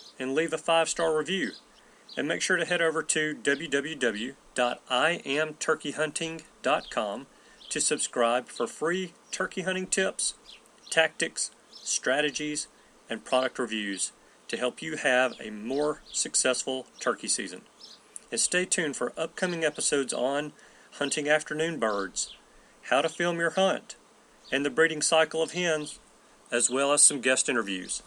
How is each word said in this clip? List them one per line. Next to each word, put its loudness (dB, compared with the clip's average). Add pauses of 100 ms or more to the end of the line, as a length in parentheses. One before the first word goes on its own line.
(180)
and -4
leave 0
a 0
five-star 2
review. 0 (640)
And -2
make -2
sure 2
to 0
head 0
over 2
to 0
W 0
W -2
W -2 (200)
dot 0
I 2
am -2
turkey -2
hunting -4 (180)
dot 0
com -4 (400)
to -4
subscribe 2
for -4
free -4 (180)
turkey -6
hunting -2
tips, -2 (540)
tactics, 0 (200)
strategies, -2 (420)
and -8
product 2
reviews -4 (340)
to -4
help -4
you -6
have 2
a -10
more -2 (100)
successful 0 (140)
turkey -2
season. -4 (720)
And -2
stay 2
tuned -2
for -4
upcoming -2
episodes 0
on -2 (400)
hunting -2
afternoon 0
birds, -2 (540)
how 4
to 0
film -2
your 2
hunt, 0 (560)
and 2
the 0
breeding 4
cycle 4
of -2
hens, -2 (520)
as 4
well 2
as 8
some 6
guest 4
interviews. -2